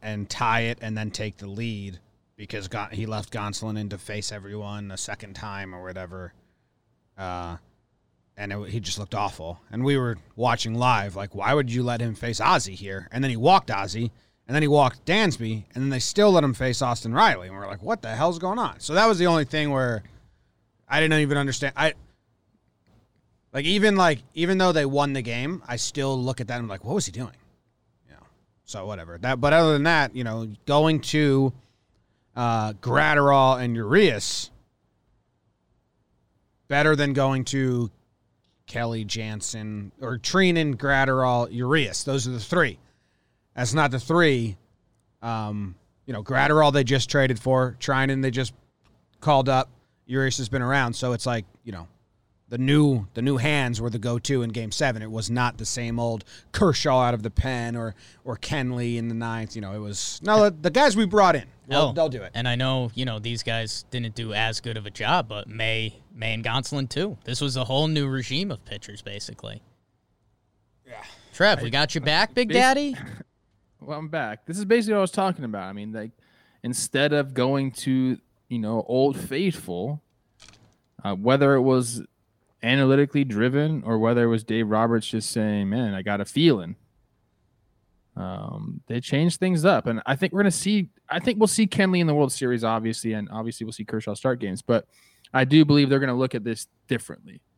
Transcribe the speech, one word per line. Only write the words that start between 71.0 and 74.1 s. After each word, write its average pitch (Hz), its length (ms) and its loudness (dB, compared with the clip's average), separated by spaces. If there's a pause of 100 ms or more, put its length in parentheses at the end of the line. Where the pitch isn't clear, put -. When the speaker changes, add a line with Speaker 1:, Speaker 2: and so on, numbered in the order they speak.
Speaker 2:
Trev, 190 280 4
we 120 60 -4
Speaker 3:
I, - 20 -4
Speaker 2:
got 139 260 0
you 160 60 -2
back, 156 320 2
Big 247 160 2
Speaker 3:
bas-, 240 60 0
Speaker 2:
Daddy? 269 460 4
Speaker 3:
<laughs> - 40 -12 (760)
Well, 151 200 -10
I'm 156 100 -10
back. 123 380 -6